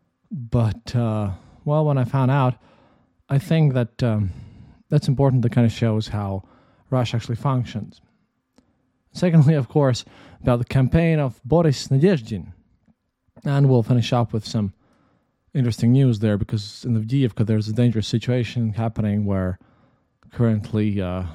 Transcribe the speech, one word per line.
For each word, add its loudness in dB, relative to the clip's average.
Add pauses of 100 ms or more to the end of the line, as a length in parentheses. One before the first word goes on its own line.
(300)
But, -4
uh, -2 (340)
well, 0
when 0
I 0
found 0
out, 2 (720)
I 0
think 2
that, -2
um, 0 (560)
that's 0
important. 2
That 0
kinda 2
shows -2
how -6 (460)
Russia -2
actually -6
functions. -4 (1120)
Secondly, 4
of 0
course, 0 (360)
about 2
the -4
campaign 2
of -4
Boris 2
Nadezhdin. 0 (880)
And 2
we'll 4
finish 0
up 0
with -6
some -4 (840)
interesting 2
news 4
there, 0
because -6
in -2
Avdiivka 0
there's 0
a -4
dangerous 0
situation -2
happening -2
where -2 (720)
currently, -2
uh, -4 (120)